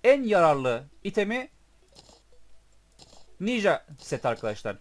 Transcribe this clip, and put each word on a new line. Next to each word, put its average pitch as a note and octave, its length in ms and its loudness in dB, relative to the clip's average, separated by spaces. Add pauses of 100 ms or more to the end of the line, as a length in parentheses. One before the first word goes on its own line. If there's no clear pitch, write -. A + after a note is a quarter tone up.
En C4 200 4
yararlı C#3+ 600 2 (200)
itemi G#3+ 460 -4 (1900)
Ninja G3 460 0 (120)
set - 280 -10
arkadaşlar. G#2+ 560 -4